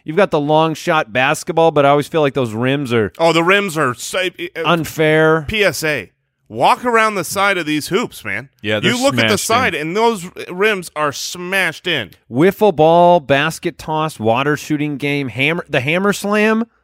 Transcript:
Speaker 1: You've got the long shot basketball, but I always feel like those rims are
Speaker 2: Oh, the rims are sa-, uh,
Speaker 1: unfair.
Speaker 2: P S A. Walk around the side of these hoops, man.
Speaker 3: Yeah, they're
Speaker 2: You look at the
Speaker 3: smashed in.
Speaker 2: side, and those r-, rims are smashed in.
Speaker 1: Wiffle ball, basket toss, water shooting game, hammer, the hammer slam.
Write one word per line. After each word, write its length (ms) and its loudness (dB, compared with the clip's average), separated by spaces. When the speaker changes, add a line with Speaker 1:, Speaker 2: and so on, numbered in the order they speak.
Speaker 1:
You've 100 -8
got 160 2
the 80 2
long 340 2
shot 380 -2
basketball, 600 0
but 140 4
I 40 6
always 180 2
feel 140 0
like 120 2
those 200 -2
rims 400 -2
are 240 2
Speaker 2:
Oh, 160 2
the 100 2
rims 340 0
are 160 0
sa-, 360 -6
uh, 240 -10
Speaker 1:
unfair. 840 2
Speaker 2:
P 160 0
S 180 -2
A. 280 -4
Walk 380 0
around 300 2
the 100 -4
side 320 -2
of 80 -4
these 240 -4
hoops, 340 -4
man. 260 -8
Speaker 3:
Yeah, 180 -2
they're 140 0
Speaker 2:
You 100 -4
look 140 2
at 120 2
the 80 2
Speaker 3:
smashed 40 -4
in. 320 0
Speaker 2:
side, 20 -4
and 220 -4
those 280 0
r-, 60 -16
rims 400 -2
are 160 -2
smashed 760 -6
in. 240 -4
Speaker 1:
Wiffle 420 2
ball, 460 6
basket 580 -2
toss, 400 -4
water 380 0
shooting 400 -4
game, 320 -4
hammer, 400 -2
the 140 -2
hammer 320 0
slam. 520 0